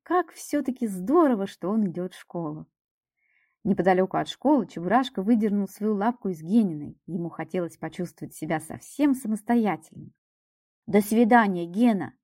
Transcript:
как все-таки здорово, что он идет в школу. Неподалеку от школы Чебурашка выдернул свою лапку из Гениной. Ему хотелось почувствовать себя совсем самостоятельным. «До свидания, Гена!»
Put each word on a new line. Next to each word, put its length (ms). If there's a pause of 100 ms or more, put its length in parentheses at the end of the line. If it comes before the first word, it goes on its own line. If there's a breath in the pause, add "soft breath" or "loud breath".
как 280
все-таки 540
здорово, 600
что 220
он 200
идет 240
в 60
школу. 480 (960)
Неподалеку 540
от 100
школы 400
Чебурашка 560
выдернул 440
свою 280
лапку 340
из 120
Гениной. 680
Ему 220
хотелось 480
почувствовать 580
себя 240
совсем 560
самостоятельным. 1000 (720)
«До 160
свидания, 640
Гена!» 480 (100)